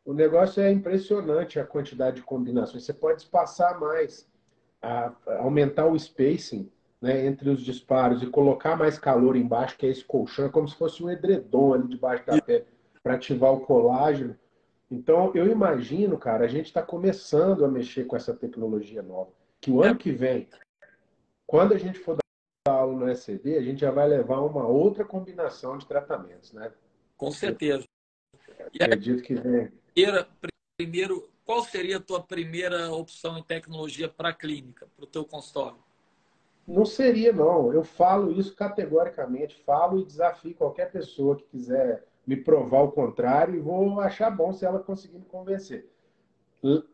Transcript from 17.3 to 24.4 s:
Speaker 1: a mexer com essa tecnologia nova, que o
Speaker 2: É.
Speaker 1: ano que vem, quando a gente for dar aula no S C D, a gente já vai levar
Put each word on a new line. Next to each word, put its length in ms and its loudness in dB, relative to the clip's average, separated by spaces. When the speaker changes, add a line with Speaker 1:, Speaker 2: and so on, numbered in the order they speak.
Speaker 1:
a 60 4
mexer 380 -4
com 100 -6
essa 160 -6
tecnologia 720 -8
nova, 280 -10
que 100 -6
o 140 6
Speaker 2:
É. 40 6
Speaker 1:
ano 100 2
que 120 -4
vem, 380 -2
quando 280 4
a 40 0
gente 200 -8
for 180 -6
dar 60 2
aula 240 0
no 100 -2
S 180 -4
C 120 -10
D, 220 -2
a 40 -2
gente 180 -6
já 100 0
vai 180 2
levar 320 0